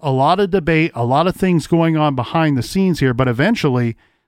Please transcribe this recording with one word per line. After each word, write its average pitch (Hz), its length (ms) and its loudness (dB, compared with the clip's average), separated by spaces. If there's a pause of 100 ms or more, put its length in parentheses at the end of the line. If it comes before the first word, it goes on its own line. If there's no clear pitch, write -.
a 147 80 -2
lot 143 280 2
of 202 120 0
debate, 165 420 0
a 120 120 -4
lot 135 200 0
of 185 100 -2
things 175 300 0
going 165 320 2
on 151 180 0
behind 147 420 0
the 117 60 -2
scenes 190 360 -2
here, 131 140 2
but 131 140 0
eventually 123 680 0 (320)